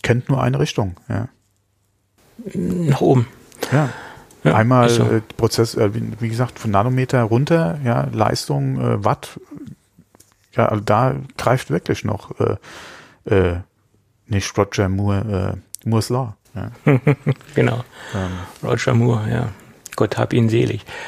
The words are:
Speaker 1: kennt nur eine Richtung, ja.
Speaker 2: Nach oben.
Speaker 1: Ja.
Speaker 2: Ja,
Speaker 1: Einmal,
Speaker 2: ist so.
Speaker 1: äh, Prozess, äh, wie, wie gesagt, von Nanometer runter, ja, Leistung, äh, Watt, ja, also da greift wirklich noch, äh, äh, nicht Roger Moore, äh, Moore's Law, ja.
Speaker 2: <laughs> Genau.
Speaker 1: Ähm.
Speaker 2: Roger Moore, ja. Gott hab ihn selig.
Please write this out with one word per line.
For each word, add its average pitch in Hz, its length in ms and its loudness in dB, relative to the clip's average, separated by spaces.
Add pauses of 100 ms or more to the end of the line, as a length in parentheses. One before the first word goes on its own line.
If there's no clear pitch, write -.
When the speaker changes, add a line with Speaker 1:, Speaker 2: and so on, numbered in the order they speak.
Speaker 1:
kennt 127 260 0
nur 135 140 0
eine 127 180 0
Richtung, 107 360 -2 (120)
ja. 107 200 -4 (1300)
Speaker 2:
Nach 180 460 -2
oben. 131 260 4 (460)
Speaker 1:
Ja. 135 160 2 (560)
Speaker 2:
Ja, 113 100 4
Speaker 1:
Einmal, 120 320 6
Speaker 2:
ist 120 100 4
so. 117 140 4
Speaker 1:
äh, 113 100 4 (160)
Prozess, 117 380 2
äh, 107 200 2
wie, 117 80 -4 (180)
wie 113 80 -2
gesagt, 117 320 -4
von 113 100 -2
Nanometer 127 520 2
runter, 156 640 2
ja, 127 280 0
Leistung, 131 680 0
äh, 117 240 -2
Watt, - 360 -4 (1120)
ja, 113 160 2
also 107 160 -2
da 123 320 2 (200)
greift - 340 -2
wirklich - 340 -2
noch, - 340 -6
äh, - 960 -4
äh, 92 220 4 (720)
nicht 98 280 -2
Roger 101 320 0
Moore, 98 680 -2 (280)
äh, - 40 -4
Moore's 110 220 0
Law, 120 260 -4 (180)
ja. 101 160 -8 (140)
Speaker 2:
<laughs> 135 160 4 (560)
Genau. 120 260 0 (320)
Speaker 1:
Ähm. 95 160 -4 (320)
Speaker 2:
Roger 120 320 0
Moore, 117 340 2
ja. 120 200 -2 (480)
Gott - 220 0
hab 117 160 -2
ihn 117 160 4
selig. 110 340 0 (240)